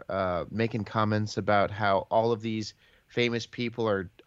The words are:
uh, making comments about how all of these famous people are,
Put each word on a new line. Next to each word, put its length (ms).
uh, 420
making 320
comments 540
about 340
how 400
all 200
of 100
these 340
famous 400
people 420
are, 220